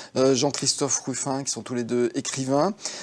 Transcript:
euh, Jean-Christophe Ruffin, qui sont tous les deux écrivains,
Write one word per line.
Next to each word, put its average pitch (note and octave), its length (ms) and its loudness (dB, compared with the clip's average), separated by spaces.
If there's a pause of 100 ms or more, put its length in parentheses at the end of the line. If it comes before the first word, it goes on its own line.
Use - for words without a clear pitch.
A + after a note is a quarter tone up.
(160)
euh, C3 200 6
Jean-Christophe C#3 640 0
Ruffin, C3+ 440 -4
qui B2+ 80 -4
sont G#2+ 120 -8
tous B2+ 100 -8
les A#2+ 100 0
deux A#2+ 300 0
écrivains, C#3 600 0 (300)